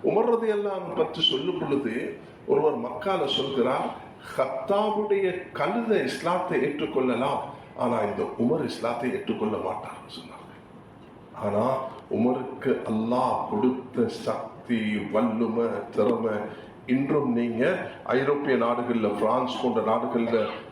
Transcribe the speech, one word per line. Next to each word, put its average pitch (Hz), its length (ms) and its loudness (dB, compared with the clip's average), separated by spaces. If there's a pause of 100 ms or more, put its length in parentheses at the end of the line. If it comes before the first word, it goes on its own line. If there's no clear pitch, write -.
உமர் 233 300 4
ரலியல்லாஹு 208 460 0
அன்ஹு 165 160 -8
பற்றி 160 260 0
சொல்லும் 175 380 2
பொழுது, 131 580 -2 (300)
ஒருவர் 143 320 4
மக்கால 160 480 -2
சொல்கிறார், 135 680 0 (420)
"ஹத்தாபுடைய 196 1120 0
கழுதை 196 520 0
இஸ்லாத்தை 165 560 0
ஏற்றுக்கொள்ளலாம், 135 800 0 (380)
ஆனா 120 220 0
இந்த 104 240 0 (160)
உமர் 139 260 2
இஸ்லாத்தை 123 460 -2
ஏற்றுக்கொள்ள 107 460 -2
மாட்டார்னு" - 640 -6
சொன்னாங்க. - 180 -16 (1000)
ஆனா 110 420 0 (320)
உமருக்கு 127 800 0
அல்லாஹ் 117 600 0
கொடுத்த 123 580 0
சக்தி, - 880 -2 (180)
வல்லுமை, 110 760 0
திறமை, 110 440 2 (520)
இன்றும் 135 480 2
நீங்க 120 560 2 (140)
ஐரோப்பிய 139 520 2
நாடுகள்ல, 117 640 2
பிரான்ஸ் 120 440 2
போன்ற 113 200 2
நாடுகள்ல 113 680 2 (220)